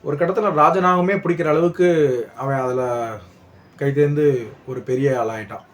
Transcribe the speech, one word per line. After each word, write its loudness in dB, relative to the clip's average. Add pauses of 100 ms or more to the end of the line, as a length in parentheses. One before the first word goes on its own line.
ஒரு -4
கட்டத்துல 0
ராஜனாகமே 2
பிடிக்கிற -2
அளவுக்கு 2
அவன் -4
அதுல -2 (680)
கைதேர்ந்து 2 (200)
ஒரு -8
பெரிய 0
ஆளாயிட்டான். -4